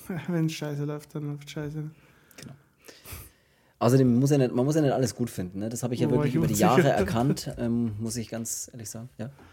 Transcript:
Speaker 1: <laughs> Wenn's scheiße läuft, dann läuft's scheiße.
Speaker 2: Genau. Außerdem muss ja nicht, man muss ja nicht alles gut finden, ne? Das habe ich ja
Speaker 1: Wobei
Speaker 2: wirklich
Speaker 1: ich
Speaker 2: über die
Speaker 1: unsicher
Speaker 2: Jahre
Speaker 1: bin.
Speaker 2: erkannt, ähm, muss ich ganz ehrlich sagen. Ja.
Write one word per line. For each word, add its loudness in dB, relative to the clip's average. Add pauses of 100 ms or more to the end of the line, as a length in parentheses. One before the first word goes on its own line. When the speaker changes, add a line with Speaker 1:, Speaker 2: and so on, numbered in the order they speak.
Speaker 1:
<laughs> -8
Wenn's 0
scheiße -6
läuft, -8
dann -6
läuft's -10
scheiße. -8 (580)
Speaker 2:
Genau. -16 (1300)
Außerdem 6
muss 4
ja 6
nicht, 2
man 2
muss 0
ja 4
nicht 4
alles 0
gut -4
finden, -8
ne? -4
Das -6
habe -4
ich -4
ja 2
Speaker 1:
Wobei 2
Speaker 2:
wirklich 2
Speaker 1:
ich -6
Speaker 2:
über 2
die 2
Speaker 1:
unsicher 4
Speaker 2:
Jahre 6
Speaker 1:
bin. 6
Speaker 2:
erkannt, 0
ähm, -2
muss -4
ich -8
ganz -8
ehrlich -14
sagen. -14
Ja. -8 (240)